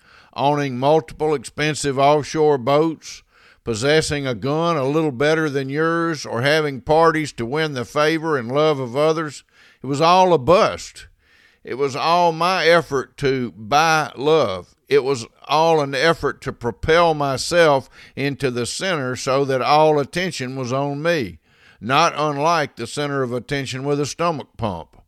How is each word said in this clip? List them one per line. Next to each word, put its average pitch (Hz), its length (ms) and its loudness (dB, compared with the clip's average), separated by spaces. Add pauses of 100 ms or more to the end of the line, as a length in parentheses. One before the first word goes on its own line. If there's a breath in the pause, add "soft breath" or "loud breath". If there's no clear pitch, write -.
(320 soft breath)
owning 139 460 -2
multiple 156 560 0
expensive 139 640 -4
offshore 147 600 2
boats, 147 680 -2 (400 soft breath)
possessing 143 640 0
a 123 80 -4
gun 156 400 -2
a 131 100 -2
little 151 240 0
better 151 400 0
than 135 180 -4
yours, 160 560 -2
or 113 180 -4
having 143 380 0
parties 156 520 2
to 120 120 -6
win 151 280 -4
the 123 120 -6
favor 151 540 0
and 117 140 -6
love 151 260 2
of 127 180 -6
others, 156 460 -2 (400 soft breath)
it 123 40 -12
was 139 140 -2
all 180 320 6
a 160 60 4
bust. 139 680 0 (560 soft breath)
It - 120 -10
was 131 200 -4
all 165 380 2
my 170 340 0
effort 160 520 2
to 131 340 -2
buy 143 640 0
love. 123 580 0 (140)
It 135 160 2
was 131 220 -2 (200)
all 160 340 2
an 139 140 -4
effort 147 480 0
to 131 100 -6
propel 160 600 2
myself 143 800 2 (260 loud breath)
into 135 340 -2
the 120 160 -4
center 151 500 -4
so 139 280 0
that 131 160 -2
all 151 380 4
attention 135 580 -6
was 123 160 -6
on 143 300 -4
me, 139 360 -2 (420 soft breath)
not 139 360 2
unlike 151 600 -2
the 117 100 -8
center 143 360 -4
of 120 100 -4
attention 131 520 -6
with 143 160 0
a 143 60 -2
stomach 160 500 -4
pump. 92 400 -8 (120)